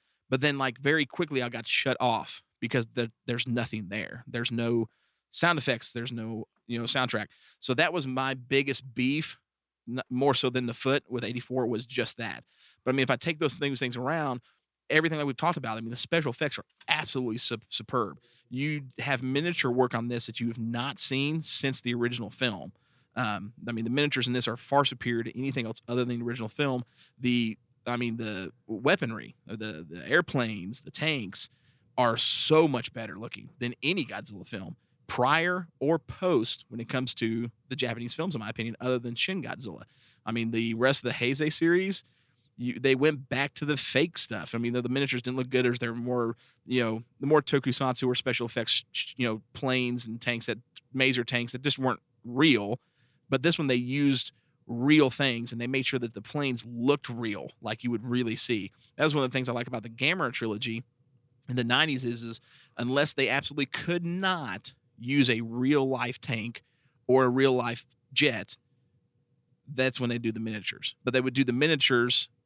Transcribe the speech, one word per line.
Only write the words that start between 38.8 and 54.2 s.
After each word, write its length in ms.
than 160
Shin 260
Godzilla. 400
I 80
mean, 200
the 240
rest 280
of 80
the 60
Heisei 340
series, 520
you, 240
they 140
went 360
back 260
to 100
the 120
fake 420
stuff. 340
I 60
mean, 140
the, 100
the 60
miniatures 340
didn't 140
look 120
good, 160
or 80
they're 220
more, 400
you 160
know, 180
the 60
more 160
tokusatsu 640
or 80
special 320
effects, 460
sh-, 260
you 100
know, 140
planes 520
and 160
tanks 240
that, 140
Maser 300
tanks 280
that 100
just 160
weren't 220
real. 560
But 140
this 140
one, 100
they 80
used 560